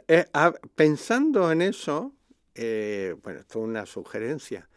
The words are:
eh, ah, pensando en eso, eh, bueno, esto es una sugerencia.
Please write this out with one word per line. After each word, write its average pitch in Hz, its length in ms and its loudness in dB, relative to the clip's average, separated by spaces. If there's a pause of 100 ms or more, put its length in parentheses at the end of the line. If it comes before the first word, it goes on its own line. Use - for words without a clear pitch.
eh, 165 240 6
ah, 156 220 4 (200)
pensando 190 800 2
en 160 100 2
eso, 190 520 -4 (400)
eh, 104 680 -4
bueno, 90 180 -14
esto - 200 -10
es 113 40 -4
una 110 220 -6
sugerencia. 110 920 -10